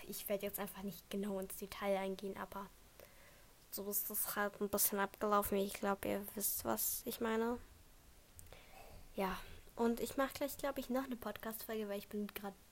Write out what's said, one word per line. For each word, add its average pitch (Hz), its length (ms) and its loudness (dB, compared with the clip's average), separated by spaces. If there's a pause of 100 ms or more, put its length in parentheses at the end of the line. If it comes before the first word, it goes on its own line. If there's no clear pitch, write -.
ich - 220 -6
werd 202 140 2
jetzt 202 160 -2
einfach 190 240 -4
nicht 196 260 -6
genau 196 300 0
ins 190 180 -4
Detail 196 400 2
eingehen, 190 400 -2
aber 196 300 -6 (1000)
so 196 200 -6
ist - 200 0
das - 260 0
halt 202 260 2
ein 202 80 2
bisschen 202 300 6
abgelaufen. 202 580 4
Ich 202 160 4
glaub, 202 320 2
ihr 202 200 2 (100)
wisst, - 300 2
was - 400 2
ich 233 160 -2
meine. 226 360 2 (1600)
Ja, 185 220 0 (380)
und 233 240 4
ich 220 180 -2
mach 269 160 4
gleich, - 240 -2
glaub 277 200 -2
ich, 262 120 -2
noch 262 160 2
eine 254 100 -4
Podcast-Folge, 220 720 -4
weil 202 80 -2
ich 208 120 -8
bin 208 180 -2
grad 202 260 -6 (180)